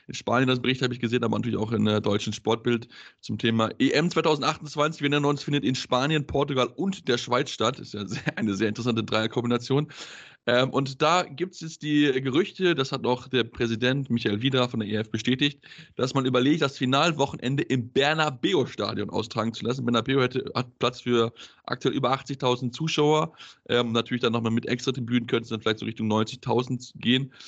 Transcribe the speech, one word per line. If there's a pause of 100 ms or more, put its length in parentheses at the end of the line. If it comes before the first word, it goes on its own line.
in
Spanien,
das
Bericht
habe
ich
gesehen,
aber
natürlich
auch
in
der
deutschen
Sportbild (340)
zum
Thema (100)
E
M
zweitausendachtundzwanzig.
Wir
erinnern
uns,
findet
in
Spanien,
Portugal
und
der
Schweiz
statt.
Ist
ja
sehr,
eine
sehr
interessante
Dreierkombination. (580)
Ähm,
und
da
gibt's
jetzt
die (100)
Gerüchte,
das
hat
auch
der
Präsident
Michael
Wiedra
von
der
E
F
bestätigt, (300)
dass
man
überlegt,
das
Finalwochenende
im
Bernabéu-Stadion
austragen
zu
lassen.
Bernabéu
hätte,
hat
Platz
für (320)
aktuell
über
achtzigtausend
Zuschauer. (360)
Ähm,
natürlich
dann
nochmal
mit
Extratribünen
könnte
es
dann
vielleicht
so
Richtung
neunzigtausend
gehen. (160)